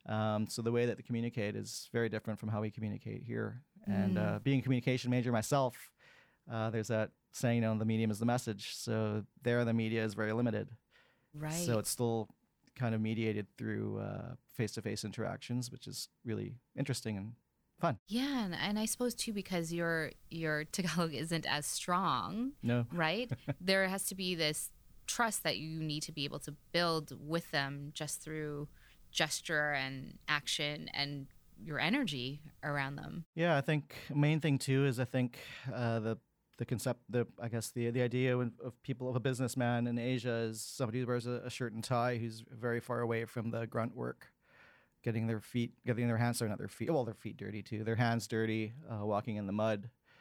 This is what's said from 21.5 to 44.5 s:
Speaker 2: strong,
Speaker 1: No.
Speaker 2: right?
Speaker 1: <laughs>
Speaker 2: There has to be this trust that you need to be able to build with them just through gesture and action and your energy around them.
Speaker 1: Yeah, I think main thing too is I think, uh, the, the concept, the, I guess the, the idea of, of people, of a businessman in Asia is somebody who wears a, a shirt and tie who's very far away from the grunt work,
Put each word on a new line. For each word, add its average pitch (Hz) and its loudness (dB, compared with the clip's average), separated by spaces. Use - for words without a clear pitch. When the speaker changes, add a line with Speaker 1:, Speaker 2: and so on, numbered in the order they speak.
Speaker 2:
strong, 180 0
Speaker 1:
No. 120 2
Speaker 2:
right? 175 0
Speaker 1:
<laughs> 143 -4
Speaker 2:
There 190 4
has 190 -2
to 190 -4
be 185 0
this 151 0
trust - 0
that 139 0
you 160 -6
need 151 -2
to - -8
be 151 -6
able 143 -6
to 143 -8
build 165 0
with 160 -4
them 143 -2
just - -6
through 151 -6
gesture 151 2
and 135 -4
action 147 0
and 143 -4
your 147 -4
energy 147 0
around 143 -2
them. - -8
Speaker 1:
Yeah, 165 4
I 139 4
think 151 0
main 147 6
thing 143 4
too 135 4
is 127 2
I 123 2
think, 123 2
uh, 113 2
the, 110 0
the 120 -2
concept, 120 0
the, 120 2
I 117 -4
guess 110 -2
the, 117 0
the 123 2
idea 123 4
of, 123 0
of - -10
people, 127 -4
of 123 0
a 131 2
businessman 120 2
in 120 2
Asia 120 0
is 110 -6
somebody 123 -2
who 123 -2
wears 123 0
a, 123 -2
a 123 -6
shirt 120 -4
and 113 -6
tie 120 2
who's 113 -6
very 117 -2
far 120 -2
away 117 0
from 113 -4
the 113 -2
grunt 117 -2
work, - -8